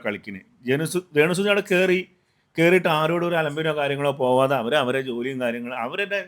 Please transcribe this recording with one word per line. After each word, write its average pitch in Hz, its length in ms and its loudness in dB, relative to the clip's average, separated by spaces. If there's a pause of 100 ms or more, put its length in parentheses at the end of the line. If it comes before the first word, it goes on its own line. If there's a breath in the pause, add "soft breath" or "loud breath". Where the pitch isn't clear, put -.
കളിക്കുന്നത്. 101 360 -8 (260)
ജെനു 143 180 0
സു-, 170 320 -4
രേണു 165 160 4
സുധി 196 140 -2
അവിടെ 202 240 2
കയറി, 185 360 2 (520)
കയറിയിട്ട് 175 280 6
ആരോടും 165 400 0
ഒരു 175 80 -2
അലമ്പിനോ 156 400 -2
കാര്യങ്ങളോ 143 360 -2
പോവാതെ 135 440 2
അവർ 120 200 0
അവരെ 135 260 0
ജോലിയും 127 400 -6
കാര്യങ്ങളും 120 380 -6
അവരുടെ 185 480 -6